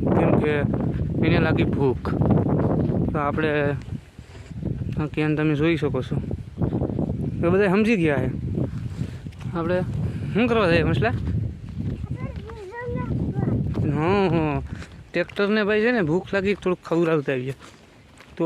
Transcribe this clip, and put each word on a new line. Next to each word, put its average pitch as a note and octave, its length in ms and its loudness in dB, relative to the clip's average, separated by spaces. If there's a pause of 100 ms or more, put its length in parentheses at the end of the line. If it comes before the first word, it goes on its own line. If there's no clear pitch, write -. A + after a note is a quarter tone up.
(180)
કેમ E3 140 4 (100)
કે D3+ 120 0 (720)
એને E3+ 200 4
લાગી D#3+ 300 2
ભૂખ. C3+ 340 0 (1000)
તો D#3+ 80 -2
આપણે D3 320 0 (1500)
આ D3+ 140 0
કેન D3+ 240 2
તમે D#3 180 2
જોઈ D#3+ 220 2
શકો C3+ 300 0
છો, - 80 -4 (1300)
એ - 80 0
બધા F#3+ 220 4
સમજી G#3+ 300 4
ગયા C#3+ 200 2
છે. B2+ 60 -2 (1300)
આપણે E3+ 220 0 (560)
શું A#3 160 2
કરવા G3+ 220 4
જઈએ E3 180 4
મસલા? G3+ 260 2 (2750)
હં, F#3+ 360 4
હં. D3+ 300 2 (480)
ટ્રેક્ટરને G3+ 560 2
ભાઈ G#3+ 180 4
છે A#3+ 60 4
ને A#3+ 180 2
ભૂખ E3+ 240 0
લાગી, G3 280 2
થોડુંક F3+ 260 0
ખવડાવતા D#3+ 480 2
આવીએ C3 200 -4 (800)
તો - 100 0